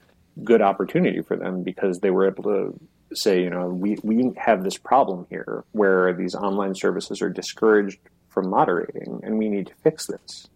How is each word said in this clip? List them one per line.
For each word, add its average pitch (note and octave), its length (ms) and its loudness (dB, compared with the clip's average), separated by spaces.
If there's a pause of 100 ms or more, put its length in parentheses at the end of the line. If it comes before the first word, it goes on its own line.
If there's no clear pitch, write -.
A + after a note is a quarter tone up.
(440)
good A3+ 200 6
opportunity G3 580 2
for F#2+ 160 -4
them F#2 240 -6
because F#2 380 -2
they G2 100 2
were F#2 180 4
able F#2+ 160 -4
to G2 340 -2 (360)
say, F#2 300 2
you F2+ 80 -2
know, F2+ 180 -4
"We, F#2+ 340 -2
we A2+ 320 2
have G2+ 280 2
this F#2+ 160 -4
problem G2 500 0
here G#2+ 340 -8 (100)
where F#2+ 380 4
these F2+ 240 -4
online G2 380 -2
services G2 480 -2
are F#2 80 0
discouraged G2 680 2 (300)
from F#2+ 200 -2
moderating, F#2+ 760 -2
and G#2+ 140 -4
we A2 100 -2
need G2+ 200 -4
to - 80 -20
fix - 320 -2
this." - 480 -14